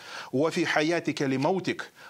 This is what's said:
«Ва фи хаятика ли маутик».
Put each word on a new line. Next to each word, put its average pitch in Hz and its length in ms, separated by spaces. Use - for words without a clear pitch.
«Ва 151 180
фи 170 140
хаятика 156 640
ли 131 100
маутик». 151 560